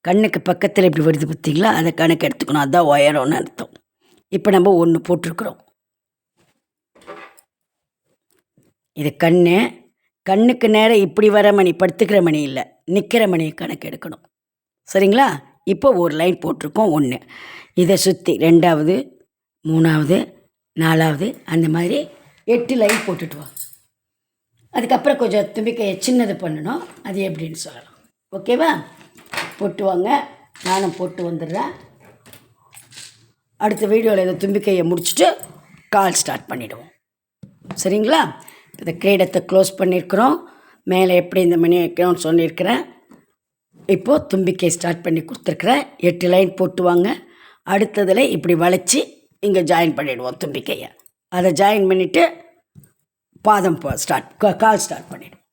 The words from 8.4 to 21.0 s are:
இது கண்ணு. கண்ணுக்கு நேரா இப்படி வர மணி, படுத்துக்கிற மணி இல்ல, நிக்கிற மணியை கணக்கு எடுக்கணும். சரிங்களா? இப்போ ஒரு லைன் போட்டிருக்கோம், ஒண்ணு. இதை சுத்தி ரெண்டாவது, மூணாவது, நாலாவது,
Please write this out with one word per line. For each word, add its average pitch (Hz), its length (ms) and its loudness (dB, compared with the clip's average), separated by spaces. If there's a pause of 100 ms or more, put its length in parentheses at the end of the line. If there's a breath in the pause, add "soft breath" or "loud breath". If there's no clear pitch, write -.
இது 151 320 -6
கண்ணு. 175 560 2 (420)
கண்ணுக்கு 233 460 2
நேரா 220 260 4
இப்படி 208 360 4
வர 208 220 4
மணி, 190 200 4
படுத்துக்கிற 190 500 2
மணி 151 200 2
இல்ல, 131 440 -8
நிக்கிற 202 420 0
மணியை 165 240 -2
கணக்கு - 360 -12
எடுக்கணும். - 340 -16 (720)
சரிங்களா? 202 460 2 (260)
இப்போ 190 280 2
ஒரு 170 240 0
லைன் 170 220 0
போட்டிருக்கோம், 185 600 -2
ஒண்ணு. 131 240 -2 (520 loud breath)
இதை 180 220 4
சுத்தி - 400 0
ரெண்டாவது, 165 720 4 (600)
மூணாவது, 160 680 0 (380)
நாலாவது, 160 720 -2